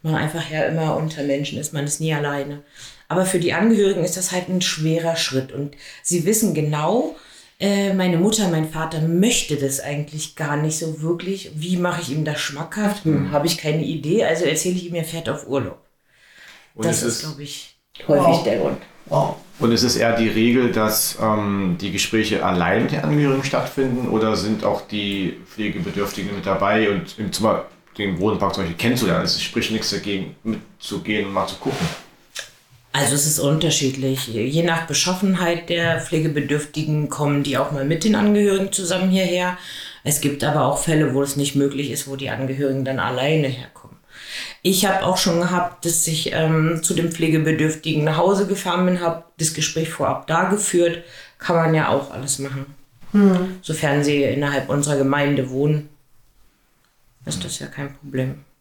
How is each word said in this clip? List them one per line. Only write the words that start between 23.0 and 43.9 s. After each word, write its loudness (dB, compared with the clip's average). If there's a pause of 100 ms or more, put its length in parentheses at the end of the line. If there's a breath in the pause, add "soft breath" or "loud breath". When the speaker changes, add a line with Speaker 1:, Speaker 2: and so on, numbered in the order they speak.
Speaker 2:
Angehörigen 2
stattfinden -2
oder 2
sind 0
auch 0
die -4 (120)
Pflegebedürftigen -4
mit -6
dabei 2
und -4
im -4
Zimmer 0 (320)
den -2
Wohnpark 0
zum -2
Beispiel -4
kennenzulernen? 2
Es -2
spricht -2
nichts -2
dagegen, -4
mitzugehen -4
und -8
mal -2
zu -10
gucken. -4 (1080)
Speaker 1:
Also 2
es 2
ist 0
unterschiedlich. 0
Je 0
nach 0
Beschaffenheit 0
der 0
Pflegebedürftigen -2
kommen 0
die -2
auch 0
mal -2
mit 0
den 4
Angehörigen 4
zusammen 0
hierher. 2 (480 loud breath)
Es 0
gibt -2
aber 2
auch 2
Fälle, 2
wo 2
es -2
nicht 0
möglich 0
ist, -6
wo -8
die -6
Angehörigen -2
dann -2
alleine 2
herkommen. -10 (640 loud breath)